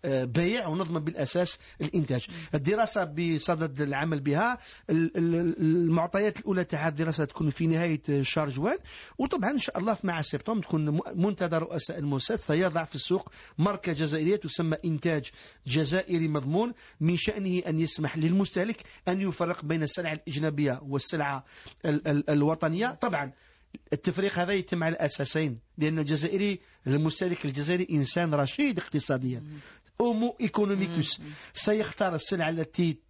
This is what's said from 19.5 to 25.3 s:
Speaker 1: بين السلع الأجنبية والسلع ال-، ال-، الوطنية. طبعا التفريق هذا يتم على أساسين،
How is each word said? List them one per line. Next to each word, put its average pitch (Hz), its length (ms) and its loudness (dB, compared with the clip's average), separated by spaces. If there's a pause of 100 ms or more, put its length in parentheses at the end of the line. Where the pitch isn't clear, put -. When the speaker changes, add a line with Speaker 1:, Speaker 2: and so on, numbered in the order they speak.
Speaker 1:
بين 160 180 0
السلع 156 300 -2
الأجنبية 147 680 -2
والسلع 139 600 -2 (420)
ال-، 147 220 0
ال-، 147 220 2
الوطنية. 160 720 2
طبعا 147 300 -2 (600)
التفريق 180 460 0
هذا 175 140 0
يتم 180 300 0
على 165 120 0
أساسين، 147 640 0 (180)